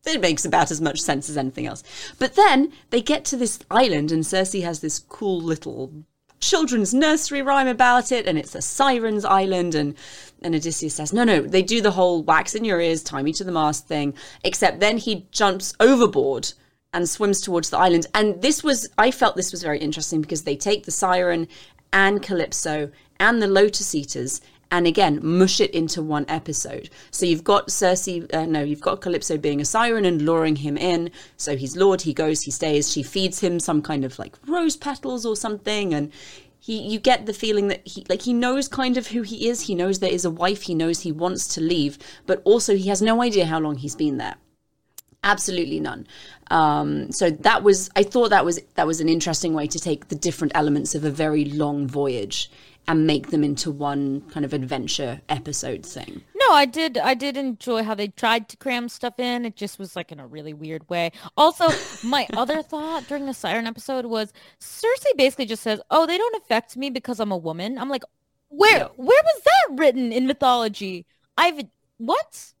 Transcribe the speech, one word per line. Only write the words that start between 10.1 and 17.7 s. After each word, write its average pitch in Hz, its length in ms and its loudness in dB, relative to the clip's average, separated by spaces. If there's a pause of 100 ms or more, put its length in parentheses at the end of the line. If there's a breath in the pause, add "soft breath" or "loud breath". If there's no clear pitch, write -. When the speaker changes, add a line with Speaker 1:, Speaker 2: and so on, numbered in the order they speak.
Speaker 1:
and 170 140 -2
Odysseus 160 400 -4
says, 151 180 -6
"No, 233 100 2
no," 208 200 4
they 147 180 2
do 214 220 0
the 208 80 4
whole 180 320 2
wax 160 320 2
in 220 100 -4
your 185 160 0
ears, 165 220 0
tie 139 200 -8
me 156 120 0
to 196 100 -6
the 185 80 -6
mast 151 340 0
thing, 143 280 -4 (280 loud breath)
except 175 380 0
then 214 160 4
he 208 360 -4
jumps 196 480 -2
overboard 202 680 4 (440)
and 175 120 0
swims 196 360 0
towards 170 260 -2
the - 80 -2